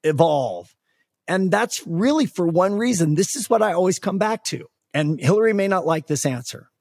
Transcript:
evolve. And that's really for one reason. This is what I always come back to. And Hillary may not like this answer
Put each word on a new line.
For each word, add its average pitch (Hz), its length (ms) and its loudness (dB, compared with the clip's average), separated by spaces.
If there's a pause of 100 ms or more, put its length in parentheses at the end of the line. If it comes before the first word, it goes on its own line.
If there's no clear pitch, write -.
evolve. 143 720 0 (540)
And 185 240 2
that's 220 340 -2
really 233 400 2
for 175 220 -2
one 180 260 2
reason. 196 400 0
This 190 220 -2
is 240 120 -8
what 226 140 2
I 196 120 0
always 185 260 0
come 196 180 -4
back 214 280 -2
to. 120 200 -8 (260)
And 151 280 -2
Hillary 214 320 2
may 196 160 0
not 180 180 0
like 160 200 -2
this 147 180 -4
answer 127 460 -6 (100)